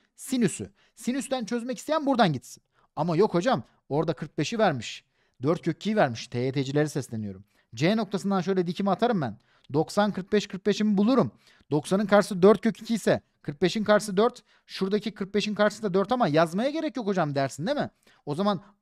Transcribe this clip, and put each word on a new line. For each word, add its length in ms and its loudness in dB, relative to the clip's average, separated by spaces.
sinüsü. 560 -2
Sinüsten 500 -4
çözmek 320 -6
isteyen 280 -4
buradan 280 4
gitsin. 300 -12
Ama 200 -2
yok 180 4
hocam 300 0
orada 240 0
kırk 240 -14
beşi 220 -2
vermiş. 460 -2
Dört 200 0
kök 140 -2
ikiyi 200 -4
vermiş. 320 0
T 120 -6
Y 120 -2
T'cilere 360 0
sesleniyorum. 580 -8
C 220 0
noktasından 440 -2
şöyle 260 -2
dikimi 220 -2
atarım 320 0
ben. 160 -6
Doksan, 380 2
kırk 220 -8
beş, 140 0
kırk 180 -10
beşin 320 2
bulurum. 340 4
Doksanın 340 0
karşısı 360 2
dört 200 8
kök 200 -2
iki 120 -6
ise 280 2
kırk 200 -10
beşin 220 0
karşısı 340 2
dört. 260 2
Şuradaki 480 -4
kırk 220 -6
beşin 200 -2
karşısı 280 0
da 100 -2
dört 180 2
ama 160 2
yazmaya 420 2
gerek 280 -4
yok 100 -6
hocam 280 0
dersin 320 -4
değil 100 -2
mi? 120 -4
O 100 -6
zaman 280 0